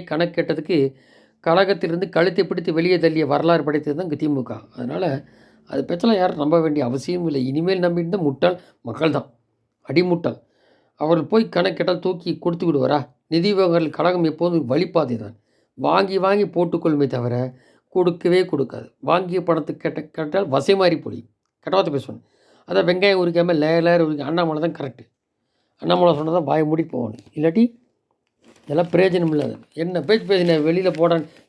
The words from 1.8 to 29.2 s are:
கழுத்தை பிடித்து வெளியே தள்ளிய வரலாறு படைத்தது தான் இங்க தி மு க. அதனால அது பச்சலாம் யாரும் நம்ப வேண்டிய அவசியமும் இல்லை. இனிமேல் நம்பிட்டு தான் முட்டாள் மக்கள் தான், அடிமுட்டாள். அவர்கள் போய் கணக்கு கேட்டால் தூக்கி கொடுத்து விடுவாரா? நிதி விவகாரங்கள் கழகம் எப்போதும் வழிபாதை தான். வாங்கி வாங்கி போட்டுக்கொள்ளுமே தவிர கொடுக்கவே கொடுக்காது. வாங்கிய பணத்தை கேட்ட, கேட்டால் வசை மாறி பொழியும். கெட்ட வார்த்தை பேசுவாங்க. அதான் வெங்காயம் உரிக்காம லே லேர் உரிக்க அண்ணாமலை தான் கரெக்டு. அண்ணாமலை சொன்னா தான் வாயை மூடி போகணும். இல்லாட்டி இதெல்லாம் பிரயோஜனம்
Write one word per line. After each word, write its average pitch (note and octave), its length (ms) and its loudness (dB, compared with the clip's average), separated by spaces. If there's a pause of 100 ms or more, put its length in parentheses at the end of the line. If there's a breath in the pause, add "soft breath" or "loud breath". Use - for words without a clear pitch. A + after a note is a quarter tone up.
கழுத்தை F3 360 2
பிடித்து F3+ 280 -4
வெளியே F3 260 2
தள்ளிய D#3+ 280 2
வரலாறு D3 380 2
படைத்தது D3 320 -2
தான் F#3 120 -6
இங்க D3 100 -6
தி D3+ 100 -2
மு C#3 140 0
க. A#2 120 -10 (160)
அதனால C#3 340 -8 (680 soft breath)
அது C#3 140 -2
பச்சலாம் F#3+ 360 0
யாரும் F3+ 220 0
நம்ப D#3 180 2
வேண்டிய D3+ 240 0
அவசியமும் D#3+ 440 -4
இல்லை. C#3 180 -2
இனிமேல் F3 380 0
நம்பிட்டு F3 300 -2
தான் F3+ 120 -2
முட்டாள் E3+ 300 0 (280 loud breath)
மக்கள் C#3+ 320 -2
தான், - 120 -6 (580)
அடிமுட்டாள். E3+ 520 0 (600)
அவர்கள் D#3+ 300 0
போய் A3 180 2
கணக்கு F3+ 300 -2
கேட்டால் F3+ 240 -2
தூக்கி F3 360 -4
கொடுத்து E3+ 280 -4
விடுவாரா? C#3+ 320 2 (300)
நிதி E3+ 220 0
விவகாரங்கள் E3+ 460 2
கழகம் E3+ 320 2
எப்போதும் D#3+ 400 -2
வழிபாதை D3+ 500 0
தான். G#2 180 -14 (420)
வாங்கி F#3 400 2
வாங்கி G3 300 2
போட்டுக்கொள்ளுமே E3 600 0
தவிர A#2+ 260 -4 (600 soft breath)
கொடுக்கவே F3 500 2
கொடுக்காது. C#3 420 -4 (160)
வாங்கிய F3+ 400 0
பணத்தை D#3+ 320 -2
கேட்ட, D#3 260 -6 (100)
கேட்டால் D#3+ 380 -4
வசை C3+ 280 2
மாறி F3 220 2
பொழியும். - 320 -12 (360)
கெட்ட D#3 100 -2
வார்த்தை E3+ 180 2
பேசுவாங்க. A#2 280 -8 (460 soft breath)
அதான் F3+ 200 2
வெங்காயம் F#3 340 2
உரிக்காம E3+ 340 2
லே D3+ 240 2
லேர் E3+ 240 4
உரிக்க D3+ 200 -2
அண்ணாமலை D#3+ 380 -2
தான் E3 160 -2
கரெக்டு. C3+ 260 -12 (800)
அண்ணாமலை F3 320 4
சொன்னா D#3+ 200 -2
தான் D#3+ 140 0
வாயை D#3 180 2
மூடி D#3+ 180 0
போகணும். A#2 480 -8
இல்லாட்டி E3 320 2 (960)
இதெல்லாம் E3+ 320 -2
பிரயோஜனம் F3 420 2